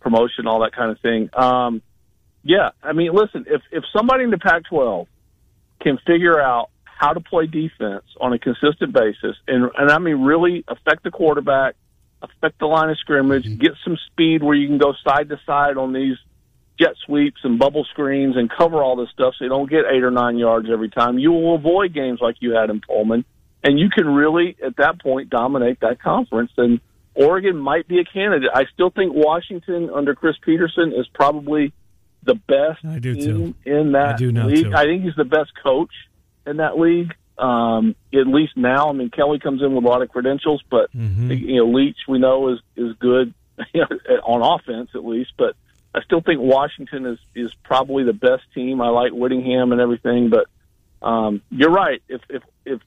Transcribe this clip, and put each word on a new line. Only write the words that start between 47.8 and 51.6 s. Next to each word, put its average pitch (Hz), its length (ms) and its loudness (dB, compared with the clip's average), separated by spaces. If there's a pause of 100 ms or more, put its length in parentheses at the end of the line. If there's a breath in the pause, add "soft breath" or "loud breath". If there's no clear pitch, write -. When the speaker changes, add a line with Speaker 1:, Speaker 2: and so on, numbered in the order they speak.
Speaker 1:
the 117 80 0
best 127 300 0 (120)
team. 131 280 -4
I 120 80 0
like 120 220 0
Whittingham 127 600 0
and 120 80 2
everything, 120 500 0
but, 110 160 4 (560)
um, 107 380 -2 (100)
you're 143 200 2